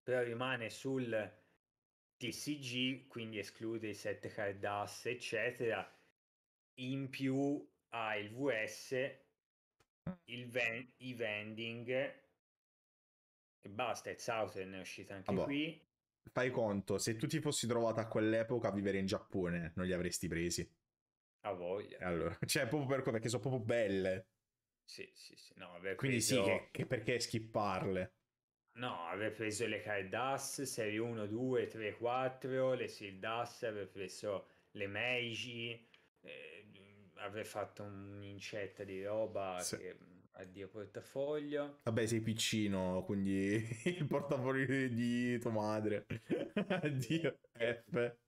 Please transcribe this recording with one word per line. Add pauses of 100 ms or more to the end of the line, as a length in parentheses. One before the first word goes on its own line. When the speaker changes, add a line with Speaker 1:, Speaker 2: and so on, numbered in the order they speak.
Speaker 1:
però
rimane
sul (1040)
T
C
G,
quindi
esclude
i
set
card
ass,
eccetera, (920)
in
più (220)
ha
il
V (160)
S, (1040)
il
ven-,
i
vending
e
basta,
il
Southern
è
uscito
anche
Speaker 2:
Vabbè,
Speaker 1:
qui. (440)
Speaker 2:
fai
conto,
se
tu
ti
fossi
trovato
a
quell'epoca
a
vivere
in
Giappone,
non
li
avresti
presi. (760)
Speaker 1:
A
voglia.
Speaker 2:
E
allora,
<laughs>
cioè,
proprio
per
que-,
perché
sono
proprio
belle. (540)
Speaker 1:
Sì,
sì,
sì.
No,
aver
Speaker 2:
Quindi
sì,
Speaker 1:
preso
Speaker 2:
che,
che
perché
skipparle? (640)
Speaker 1:
No,
aver
preso
le
card
ass,
serie
uno,
due,
tre,
quattro,
le
sealed
ass,
aver
preso (240)
le
Meiji, (340)
eh, (460)
aver
fatto
un'incetta
di
roba
Speaker 2:
Sì.
Speaker 1:
che... (340)
Addio
portafoglio.
Speaker 2:
Vabbè,
sei
piccino,
quindi
<laughs>
il
portafoglio
di
tua
madre.
<laughs>
Addio, (120)
Speaker 1:
E
Speaker 2:
F. (100)